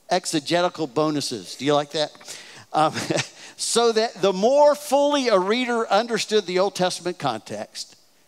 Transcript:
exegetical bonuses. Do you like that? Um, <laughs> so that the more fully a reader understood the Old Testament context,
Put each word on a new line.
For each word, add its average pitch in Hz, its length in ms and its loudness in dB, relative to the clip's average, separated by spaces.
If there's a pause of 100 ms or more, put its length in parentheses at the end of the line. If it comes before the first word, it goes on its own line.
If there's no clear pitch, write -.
exegetical 170 800 0
bonuses. 139 680 -2
Do 123 100 -8
you 147 80 2
like 147 180 0
that? 151 200 -4 (600)
Um, 156 220 2 (320)
<laughs> - 320 -20
so 233 340 0
that 220 300 -2
the 196 120 4
more 277 420 4
fully 285 520 0
a 214 100 4
reader 226 500 0
understood 214 580 0
the 180 140 -2
Old 190 160 0
Testament 180 440 -4
context, 113 760 -8 (320)